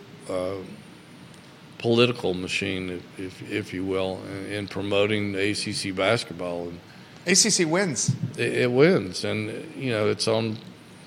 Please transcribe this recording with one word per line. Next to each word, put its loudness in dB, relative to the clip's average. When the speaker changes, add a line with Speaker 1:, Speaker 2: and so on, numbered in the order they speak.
Speaker 1:
uh, -2
political 4
machine, -2
if, -10
if, -10
if -4
you -4
will, -2
in, -10
in -4
promoting 2
A 2
C -4
C -4
basketball. 0
And -12
Speaker 2:
A 4
C 6
C 4
wins. 2
Speaker 1:
it, 0
it 2
wins, 4
and, -4
you -2
know, 2
it's 0
on, 2